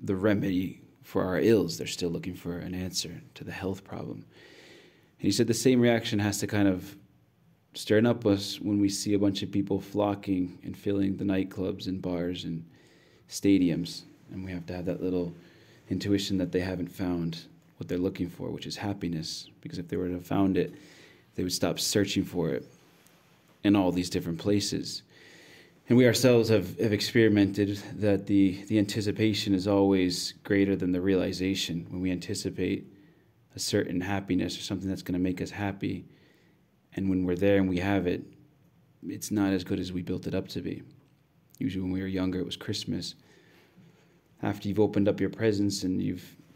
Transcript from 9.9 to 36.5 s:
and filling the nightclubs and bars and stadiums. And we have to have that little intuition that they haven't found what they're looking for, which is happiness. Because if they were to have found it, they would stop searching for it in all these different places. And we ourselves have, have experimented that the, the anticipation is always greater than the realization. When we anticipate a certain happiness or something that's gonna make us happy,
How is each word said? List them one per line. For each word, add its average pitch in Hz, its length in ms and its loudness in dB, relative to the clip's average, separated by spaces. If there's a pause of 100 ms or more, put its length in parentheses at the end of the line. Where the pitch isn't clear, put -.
and 95 120 -10
filling 98 420 -2
the 95 80 -6
nightclubs 95 600 -4
and 92 140 -4
bars 87 440 -4
and 82 180 -6 (640)
stadiums. 90 760 2 (280)
And 95 120 -10
we 95 80 -8
have 87 160 -8
to 92 60 -8
have 90 120 -8
that 87 180 -4
little 90 300 -2 (560)
intuition 98 480 0
that 90 140 -2
they 90 100 0
haven't 90 260 -4
found 85 520 -4 (380)
what 85 100 -12
they're 90 100 -2
looking 92 320 -2
for, 87 200 -10
which 80 160 -10
is - 120 -8
happiness. 87 720 -6 (120)
Because - 160 -12
if 82 120 -10
they - 80 -4
were 90 100 -2
to 90 60 -4
have 87 120 -8
found 95 320 4
it, 82 160 0 (640)
they 92 80 -2
would 90 100 -2
stop - 260 0
searching 101 440 2
for 82 280 -2
it 60 140 -4 (1000)
in 101 120 6
all 92 160 4
these 87 180 -2
different 85 280 -4
places. 101 640 -2 (880)
And 120 80 8
we 127 80 10
ourselves 117 440 6
have, 98 300 2
have 107 140 2
experimented 101 840 4 (180)
that 98 320 0
the, 98 400 4
the 107 100 2
anticipation 104 760 0
is 92 140 0
always 98 640 4 (100)
greater 98 340 4
than 90 160 0
the 90 80 0
realization. 92 880 0
When 90 100 -8
we 92 120 0
anticipate 92 760 -4 (680)
a - 40 -14
certain 90 420 0
happiness 95 560 -2
or - 40 -12
something 95 260 -6
that's 92 140 -4
gonna 92 180 -4
make 92 220 -2
us 95 80 -4
happy, 98 560 -6 (880)